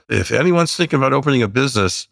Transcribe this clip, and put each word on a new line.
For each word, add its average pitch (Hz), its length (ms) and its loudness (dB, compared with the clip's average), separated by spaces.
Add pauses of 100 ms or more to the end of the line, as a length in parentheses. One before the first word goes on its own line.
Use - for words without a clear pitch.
if 104 240 -2
anyone's 170 420 2
thinking 151 240 0
about 135 140 2
opening 139 300 2
a 107 60 0
business, 113 640 -2